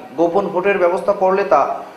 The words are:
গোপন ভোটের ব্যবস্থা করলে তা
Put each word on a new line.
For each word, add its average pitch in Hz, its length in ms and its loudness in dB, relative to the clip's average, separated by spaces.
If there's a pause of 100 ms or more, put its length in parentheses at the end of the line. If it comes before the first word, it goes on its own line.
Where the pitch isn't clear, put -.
(160)
গোপন 170 300 0
ভোটের 185 320 0
ব্যবস্থা 185 340 0
করলে 190 320 0
তা 143 380 0 (140)